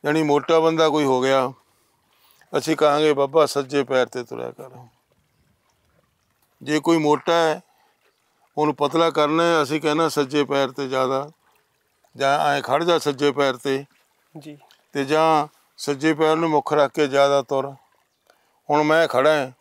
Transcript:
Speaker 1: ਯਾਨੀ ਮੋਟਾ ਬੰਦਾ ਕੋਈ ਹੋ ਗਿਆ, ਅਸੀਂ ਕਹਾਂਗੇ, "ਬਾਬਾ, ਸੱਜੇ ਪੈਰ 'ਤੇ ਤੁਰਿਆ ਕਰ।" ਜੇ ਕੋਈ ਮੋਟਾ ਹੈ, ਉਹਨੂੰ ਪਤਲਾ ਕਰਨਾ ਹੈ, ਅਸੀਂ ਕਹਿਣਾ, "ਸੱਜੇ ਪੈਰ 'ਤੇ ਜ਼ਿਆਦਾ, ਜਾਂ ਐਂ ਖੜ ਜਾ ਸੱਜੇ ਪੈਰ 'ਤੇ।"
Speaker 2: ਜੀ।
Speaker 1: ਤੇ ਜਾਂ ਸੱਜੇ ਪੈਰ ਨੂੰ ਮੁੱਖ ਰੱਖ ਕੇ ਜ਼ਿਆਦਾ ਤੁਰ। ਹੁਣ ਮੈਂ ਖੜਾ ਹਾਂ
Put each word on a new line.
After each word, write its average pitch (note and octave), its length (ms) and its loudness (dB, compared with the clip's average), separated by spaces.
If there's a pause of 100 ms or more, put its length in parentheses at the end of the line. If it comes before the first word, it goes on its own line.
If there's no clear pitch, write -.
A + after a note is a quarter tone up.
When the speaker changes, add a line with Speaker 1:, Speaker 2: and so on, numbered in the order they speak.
Speaker 1:
ਯਾਨੀ D#3 160 0
ਮੋਟਾ D3 380 2
ਬੰਦਾ D#3+ 280 2
ਕੋਈ D3+ 160 0
ਹੋ C3 180 0
ਗਿਆ, C3+ 300 0 (1040)
ਅਸੀਂ D#3 180 -2
ਕਹਾਂਗੇ, D3+ 360 2
"ਬਾਬਾ, C#3+ 340 2
ਸੱਜੇ C#3 380 -2
ਪੈਰ B2+ 220 0
'ਤੇ B2 160 -10
ਤੁਰਿਆ A#2+ 280 -12
ਕਰ।" B2+ 200 -18 (1900)
ਜੇ D3 180 -2
ਕੋਈ E3 180 2
ਮੋਟਾ D3+ 360 0
ਹੈ, E3 260 0 (960)
ਉਹਨੂੰ D3+ 160 0
ਪਤਲਾ D#3+ 360 0
ਕਰਨਾ D3+ 340 0
ਹੈ, E3 180 2
ਅਸੀਂ C#3+ 180 -4
ਕਹਿਣਾ, D#3 280 0
"ਸੱਜੇ C#3+ 360 -2
ਪੈਰ C#3 240 -2
'ਤੇ C3+ 200 -8
ਜ਼ਿਆਦਾ, C3+ 420 -4 (840)
ਜਾਂ C#3 220 0
ਐਂ C#3+ 240 0
ਖੜ D3 220 -2
ਜਾ E3+ 140 2
ਸੱਜੇ C#3+ 340 -2
ਪੈਰ C3+ 240 -2
'ਤੇ।" C3+ 280 -4 (540)
Speaker 2:
ਜੀ। D3 200 -20 (340)
Speaker 1:
ਤੇ C#3 120 -4
ਜਾਂ D#3 420 2 (300)
ਸੱਜੇ D3 380 -2
ਪੈਰ D#3 220 2
ਨੂੰ E3 140 -2
ਮੁੱਖ D3+ 220 0
ਰੱਖ D3 200 2
ਕੇ D3+ 140 0
ਜ਼ਿਆਦਾ C#3 360 2
ਤੁਰ। C3+ 320 -4 (960)
ਹੁਣ D3 120 2
ਮੈਂ D#3 260 2
ਖੜਾ C#3+ 280 2
ਹਾਂ C3 140 -4 (100)